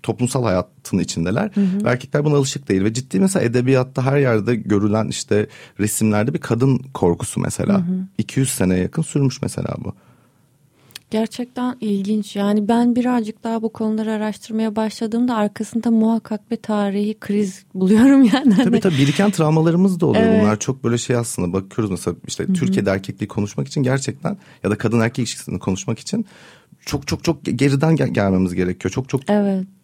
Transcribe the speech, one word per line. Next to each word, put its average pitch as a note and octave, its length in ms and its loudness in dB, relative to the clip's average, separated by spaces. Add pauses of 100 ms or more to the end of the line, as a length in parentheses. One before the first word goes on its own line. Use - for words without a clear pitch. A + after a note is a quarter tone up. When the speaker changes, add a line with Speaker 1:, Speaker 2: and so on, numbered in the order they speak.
Speaker 1:
toplumsal B2 400 -2
hayatın F#2 560 -2
içindeler. F#2 540 -2
Speaker 2:
Hı G3+ 80 0
hı. G3 240 -2
Speaker 1:
Ve - 40 2
erkekler C3+ 360 -2
buna D3 100 2
alışık C#3 340 -2
değil. F#2+ 140 2
Ve A2 100 0
ciddi C3 260 -4
mesela F#3+ 260 2
edebiyatta B2+ 600 0
her C#3 120 2
yerde A#2+ 380 2
görülen G#2 520 0
işte G#2 400 -2 (320)
resimlerde G#2+ 540 0
bir D#3+ 60 -4
kadın B2+ 380 0 (160)
korkusu - 460 -2
mesela. - 380 -2
Speaker 2:
Hı F#3+ 40 2
hı. F3+ 160 -2 (200)
Speaker 1:
İki - 220 -4
yüz C3+ 100 0
seneye F#2 320 0
yakın F#2 200 -4
sürmüş C#3 400 -2
mesela - 340 -6 (100)
bu. - 80 -10 (1160)
Speaker 2:
Gerçekten B3 720 -4
ilginç. G3+ 540 -4
Yani G3+ 320 0
ben A#3 280 2
birazcık A#3+ 480 -2
daha A3+ 180 -4
bu A3 120 -4
konuları A3 380 -2
araştırmaya G#3+ 640 -4
başladığımda A3+ 600 -2
arkasında G#3+ 560 -2
muhakkak A3 600 0
bir A#3 40 -2
tarihi G#3 640 -2
kriz G3+ 440 -4 (100)
buluyorum A3 500 6
<laughs> G#3+ 100 6
yani. B3+ 220 6
Speaker 1:
Tabii A#3+ 140 6
Speaker 2:
Hani A#3 100 4
Speaker 1:
tabii, F3+ 180 2
biriken D#3 340 4
travmalarımız E3 680 2
da F3+ 60 2
oluyor. G#3+ 180 4
Speaker 2:
Evet. A3+ 200 6
Speaker 1:
Bunlar G#3 160 2
çok - 240 -4
böyle A#2+ 140 2
şey A#2+ 180 -2
aslında, F#2+ 380 -2
bakıyoruz F#2+ 380 -2
mesela F2 240 -4 (120)
işte - 160 -8
Speaker 2:
Hı - 40 -4
hı. F#3+ 60 0
Speaker 1:
Türkiye'de F3+ 360 0
erkekliği G#2+ 380 -4
konuşmak G#2 400 -4
için C#3+ 160 -4
gerçekten C3 540 -2 (260)
ya G2 80 0
da G#2 60 0
kadın A2+ 220 0
erkek A#2 200 0
ilişkisini - 400 -8
konuşmak G2 400 -6
için A3 260 -6 (600)
çok C#3+ 220 -8
çok - 160 -6
çok - 220 -4
geriden C#3 500 2
gel-, C#3 180 0
gelmemiz F#2+ 420 2
gerekiyor. F#2 360 -2
Çok C3 180 -8
çok - 200 -2
Speaker 2:
Evet. G3+ 360 0 (180)